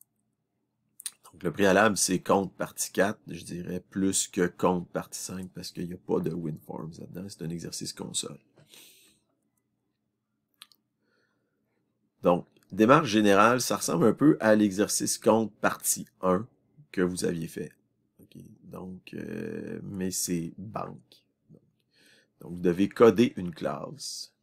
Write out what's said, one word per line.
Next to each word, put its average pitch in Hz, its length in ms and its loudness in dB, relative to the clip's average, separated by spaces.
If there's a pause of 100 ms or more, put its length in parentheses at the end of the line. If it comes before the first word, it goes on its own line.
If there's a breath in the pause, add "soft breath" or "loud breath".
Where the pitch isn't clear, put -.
(1200)
donc, - 180 -20
le 85 100 -4
préalable, 98 440 4
c'est 90 240 0
compte 95 340 0
partie - 380 -8
quatre, 101 340 -2
je 85 160 -12
dirais, 87 380 -10 (100)
plus 95 380 0
que 87 180 0
compte 90 420 0
partie - 300 -8
cinq, 92 320 -12
parce - 220 -14
qu'il 90 160 -10
n'y 87 60 -10
a 90 40 -16
pas 87 220 -2
de 85 100 -4
WinForms 80 680 -10
là-dedans, 87 280 -14
c'est - 140 -16
un 82 80 -8
exercice 85 420 -10
console. - 460 -10 (3750 soft breath)
Donc, 87 240 2 (240)
démarche 123 380 6
générale, 107 520 6
ça 104 160 -2
ressemble 143 300 0
un 104 80 4
peu 151 260 4
à 110 140 6
l'exercice 104 640 0
compte 110 380 2
partie - 500 -4 (160)
un 92 240 0 (460)
que 92 100 0
vous 90 240 -2
aviez 85 220 -4
fait. - 240 -12 (480)
Ok, - 220 -20 (200)
donc, - 500 -16
euh, 50 680 -10
mais 92 280 -6
c'est 85 460 -6
banque. - 680 -14 (1120 soft breath)
Donc, - 120 -14
vous 87 80 -12
devez 90 280 2
coder 113 480 6
une 87 180 -6
classe. - 800 -10 (100)